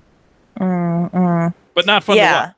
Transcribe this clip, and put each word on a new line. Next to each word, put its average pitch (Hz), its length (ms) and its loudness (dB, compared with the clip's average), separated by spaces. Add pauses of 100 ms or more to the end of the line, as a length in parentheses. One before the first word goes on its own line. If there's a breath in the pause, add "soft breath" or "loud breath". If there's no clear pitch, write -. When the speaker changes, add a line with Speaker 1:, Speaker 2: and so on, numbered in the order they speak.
(580)
Speaker 1:
Mm, 175 540 -2
mm. 175 420 0 (200)
Speaker 2:
But 175 120 0
not 202 180 2
fun 202 120 2
Speaker 1:
Yeah. 196 140 4
Speaker 2:
to 156 280 -2